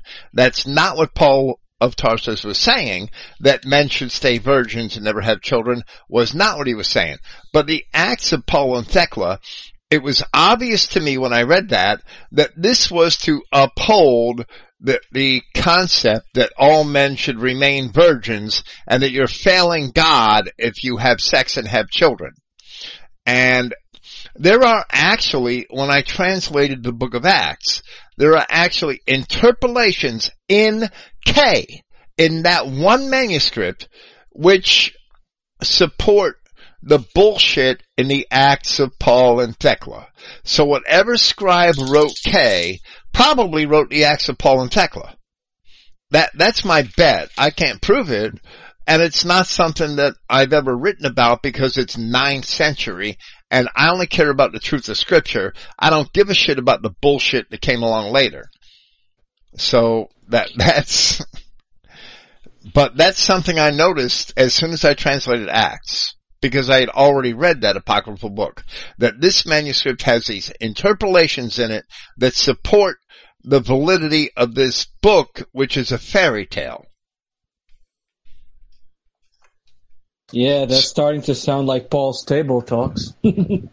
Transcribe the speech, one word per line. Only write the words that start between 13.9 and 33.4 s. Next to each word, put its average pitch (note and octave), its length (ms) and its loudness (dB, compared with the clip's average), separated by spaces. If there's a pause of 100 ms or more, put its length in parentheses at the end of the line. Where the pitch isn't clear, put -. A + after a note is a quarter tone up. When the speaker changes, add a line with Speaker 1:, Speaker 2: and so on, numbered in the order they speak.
Speaker 1:
the, B2+ 220 -2 (100)
the C3 300 0 (140)
concept E3 800 0
that A2+ 220 0
all D3+ 260 4
men C#3 320 0
should A#2+ 240 -6
remain C3 520 -2
virgins A2+ 720 2 (240)
and - 160 2
that C3+ 80 0
you're C3 160 0
failing F3 600 0
God A2+ 720 4
if A#2 240 -4
you B2+ 140 -4
have B2 220 2
sex - 380 -2
and A2 100 -8
have G#2+ 220 -2
children. B2+ 440 0 (920)
And B2+ 480 0 (600)
there G3+ 280 4
are A3+ 280 2
actually, C3 800 0
when C#3 180 -4
I C#3+ 140 2
translated D3 800 -2
the A#2+ 100 -6
book A#2+ 220 -6
of A#2+ 100 -4
Acts, C3+ 560 -2 (360)
there D#3 200 4
are C#3+ 120 0
actually D#3+ 580 -2
interpolations G3+ 1200 0 (180)
in G#3+ 400 2 (380)
K, A#3+ 580 0 (340)
in D#3+ 260 0
that E3+ 240 0
one G#3+ 420 0
manuscript, E3+ 800 -2 (440)